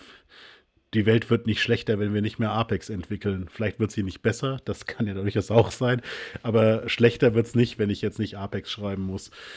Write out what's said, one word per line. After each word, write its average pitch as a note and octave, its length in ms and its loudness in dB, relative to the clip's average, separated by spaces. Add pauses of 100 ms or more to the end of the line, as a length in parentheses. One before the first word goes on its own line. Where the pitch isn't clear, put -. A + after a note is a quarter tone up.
(920)
die G#2+ 140 4
Welt A2+ 240 4
wird A2+ 160 2
nicht G#2 120 0
schlechter, A2+ 380 0
wenn G#2 160 -2
wir G#2 80 0
nicht A2 160 -4
mehr A2 140 -2
Apex A2 400 -2
entwickeln. F#2+ 580 -6
Vielleicht - 300 -4
wird G#2+ 100 0
sie G#2 140 -4
nicht F#2+ 180 -8
besser, C3 420 -2
das - 220 -8
kann - 220 -4
ja G2 80 -6
durchaus G2 340 -2
auch G#2 220 6
sein, B2 320 0 (400)
aber A2 440 4
schlechter A#2 460 4
wird's A2+ 220 0
nicht, A#2 240 2
wenn G#2 100 2
ich G2+ 140 -2
jetzt G#2 160 -4
nicht G2+ 180 -4
Apex G2 320 -8
schreiben G2 320 -6
muss. F#2+ 300 -8 (260)